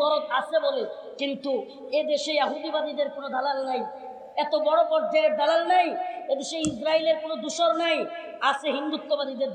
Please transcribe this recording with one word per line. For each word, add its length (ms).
দরদ 220
আছে 260
বলে, 180
কিন্তু 340
এ 20
দেশে 200
ইহুদিবাদীদের 720
কোনো 200
দালাল 240
নাই, 120
এত 100
বড় 140
পর্যায়ের 460
দালাল 240
নাই। 140
এদেশে 240
ইসরায়েলের 540
কোনো 200
দূষর 280
নাই, 140
আছে 180
হিন্দুত্ববাদীদের 760